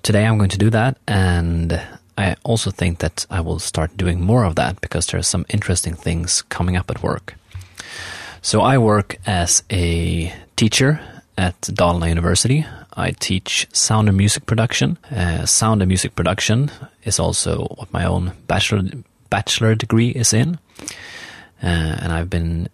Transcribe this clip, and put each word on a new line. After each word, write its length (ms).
Today 220
I'm 120
going 120
to 80
do 140
that, 260
and 720
I 260
also 260
think 300
that 300
I 100
will 200
start 360
doing 240
more 240
of 120
that 260
because 260
there 140
are 20
some 240
interesting 460
things 480
coming 340
up 160
at 100
work. 340
So 180
I 180
work 380
as 460
a 640
teacher 420
at 240
Dalarna 480
University. 560
I 120
teach 600
sound 380
and 80
music 300
production. 500
Uh, 300
sound 380
and 40
music 280
production 560
is 160
also 480
what 160
my 100
own 280
bachelor, 340
bachelor 460
degree 340
is 240
in. 240
Uh, 400
and 100
I've 200
been 420